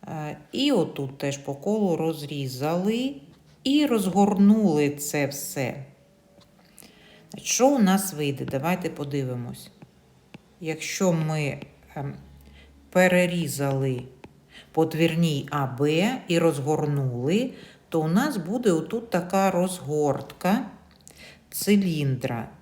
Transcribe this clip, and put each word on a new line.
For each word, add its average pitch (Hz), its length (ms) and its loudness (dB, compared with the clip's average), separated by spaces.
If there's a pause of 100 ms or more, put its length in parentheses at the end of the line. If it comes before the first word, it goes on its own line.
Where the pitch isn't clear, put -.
Е, 151 280 -10 (140)
і 285 200 0
отут 139 460 -2
теж - 200 -4
по 135 180 -8
колу 202 400 0
розрізали 156 1200 -4 (480)
і 294 220 4
розгорнули 202 1040 4
це 143 380 -4
все. - 480 -6 (1700)
Що - 240 2
у 285 120 4
нас 196 340 4
вийде? 139 320 -4
Давайте 165 440 -2
подивимось. 135 840 -8 (920)
Якщо 165 520 -2
ми, 156 460 -2 (360)
ем, 139 180 -8 (760)
перерізали 147 1120 2 (680)
по 160 140 2
твірній 160 680 0
А 143 140 -2
Б 151 460 2 (160)
і 170 120 2
розгорнули, 147 1120 0 (380)
то 165 120 0
у 156 60 0
нас 240 300 2
буде 202 340 0
отут 170 380 -2
така 190 420 2
розгортка 175 1120 0 (840)
циліндра. 143 1000 0 (120)